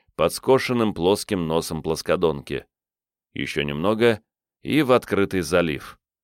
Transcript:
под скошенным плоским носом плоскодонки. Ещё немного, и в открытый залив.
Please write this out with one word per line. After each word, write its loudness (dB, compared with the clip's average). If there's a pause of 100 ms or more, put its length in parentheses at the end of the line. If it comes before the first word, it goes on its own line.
(160)
под 2
скошенным 0
плоским 0
носом -2
плоскодонки. -2 (640)
Ещё -4
немного, 0 (420)
и 0
в 4
открытый 0
залив. -2 (260)